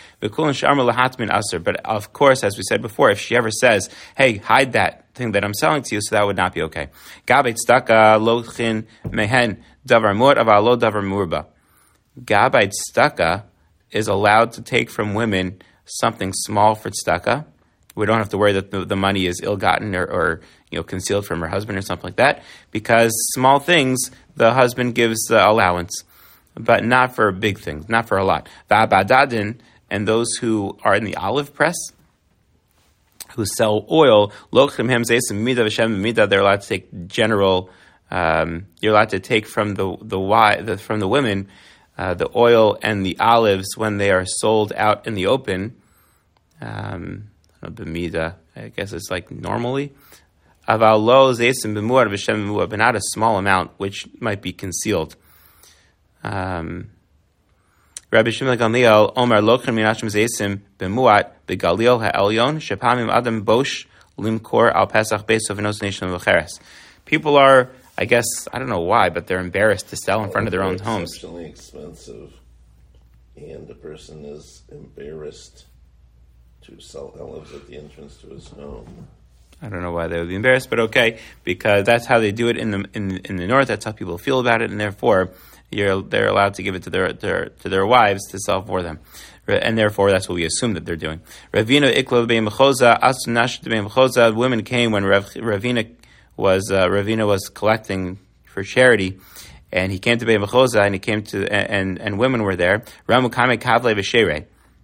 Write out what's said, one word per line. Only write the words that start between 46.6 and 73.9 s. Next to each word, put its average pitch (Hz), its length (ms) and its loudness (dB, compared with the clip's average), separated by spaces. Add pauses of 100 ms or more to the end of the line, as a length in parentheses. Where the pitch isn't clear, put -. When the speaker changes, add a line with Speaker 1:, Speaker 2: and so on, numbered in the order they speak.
Speaker 1:
I - 60 -16
don't 82 120 -16
know, 95 60 -12
b'mida, 82 500 -6 (200)
I 110 140 -16
guess 98 240 -10
it's - 180 -12
like 90 200 -10
normally. 120 640 -6 (720)
Aval 110 360 6
lo 131 300 6
zeisim 120 420 0
b'muad 113 320 2
v'shem 101 400 -4
b'muad, 101 220 -2
but 104 100 -6
not 117 160 2
a 98 60 -4
small 110 360 -2
amount, 95 400 0
which - 300 -8 (120)
might 107 220 -6
be - 120 -8
concealed. 87 600 -6 (1080)
Um, 92 640 -8 (1200)
Rabbi 113 200 2
Shimon 127 260 -2
Gamliel, 113 580 4
Omer, 120 240 2
Lochim 117 360 2
Minashim 110 340 -2
Zeisim, 104 520 -4 (180)
B'muat, 104 500 2 (180)
B'Galil 98 540 0
Ha'elyon, 113 560 0
Shepamim 120 540 -2
Adam 113 320 -2
Bosh, 113 440 0 (300)
Limkor, 110 560 0
Al 98 140 2
Pesach, 107 400 -2
Beis, 110 200 2
Sofinos, 104 340 -6
Nation, 98 280 -6
V'cheres. 87 500 -2 (460)
People 151 320 0
are, 135 320 6 (300)
I - 60 -4
guess, 120 200 2 (260)
I - 60 -8
don't 131 100 -8
know 104 140 -4
why, 95 280 2
but 82 180 -8
they're 92 120 -2
embarrassed 98 500 -2
to - 60 -12
sell 104 280 -4
in 101 80 -8
front 104 160 -2
of 107 40 -6
their 95 120 -2
own 92 140 -2
Speaker 2:
They're 101 100 -10
Speaker 1:
homes. 92 240 -6
Speaker 2:
exceptionally 85 340 -16
expensive, 76 880 -20 (1040)
and 73 300 -18
the - 80 -20
person 78 500 -18